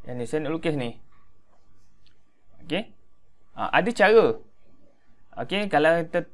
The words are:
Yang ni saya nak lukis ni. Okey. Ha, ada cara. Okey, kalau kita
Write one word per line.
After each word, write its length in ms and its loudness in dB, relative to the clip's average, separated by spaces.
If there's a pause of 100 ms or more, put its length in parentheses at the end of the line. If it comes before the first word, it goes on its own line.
Yang 80 -6
ni 80 -4
saya 160 -2
nak 160 -4
lukis 160 0
ni. 240 -4 (1700)
Okey. 240 -4 (640)
Ha, 240 -2
ada 160 2
cara. 320 8 (1200)
Okey, 240 -2
kalau 320 4
kita 180 -2 (140)